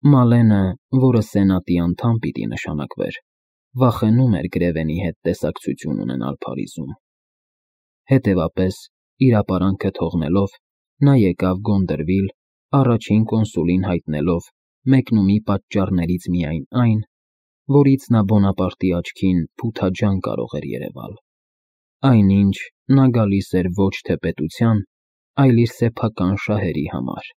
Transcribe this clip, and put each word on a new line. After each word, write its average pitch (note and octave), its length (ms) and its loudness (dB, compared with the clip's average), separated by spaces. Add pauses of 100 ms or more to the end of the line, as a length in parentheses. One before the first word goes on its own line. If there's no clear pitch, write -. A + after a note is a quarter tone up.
Մալենը, A#2+ 600 4 (300)
որը B2+ 280 2
սենատի F#2+ 560 0
անդամ F2 400 0
պիտի - 300 -6
նշանակվեր, - 760 -8 (540)
վախենում A#2+ 600 2
էր D#2 120 -4
Գրևենի E2 480 -2
հետ F2 240 -4
տեսակցություն - 840 -6
ունենալ B1+ 340 -6
Փարիզում։ - 540 -12 (1200)
Հետևապես, F#2 680 0 (460)
իր B2+ 120 4
ապարանքը F#2+ 580 0
թողնելով, E2+ 680 -2 (440)
նա C#3 140 4
եկավ F#2 460 0
Գոնդերվիլ, F#2+ 680 -2 (460)
առաջին A#2 500 2
կոնսուլին F#2+ 640 -2
հայտնելով E2 640 -4 (360)
մեկնումի A2 560 2
պատճառներից F#2+ 840 -4
միայն E2 380 -4 (100)
այն, A2+ 240 2 (720)
որից C#3 380 4
նա A2+ 160 2
Բոնապարտի F#2+ 680 0
աչքին F2+ 480 -2 (120)
փութաջան G2+ 680 -2
կարող A#1 340 -6
էր - 140 -8
երևալ։ - 480 -12 (880)
Այնինչ, G2+ 520 4 (320)
նա C#3 200 6
գալիս G#2 440 0
էր F#2 200 0
ոչ F#2+ 260 0
թե - 200 -4
պետության, G2+ 680 -2 (540)
այլ C3 200 4
իր A#2 140 2
սեփական G#2+ 640 -2
շահերի D#2+ 500 -2
համար։ - 520 -8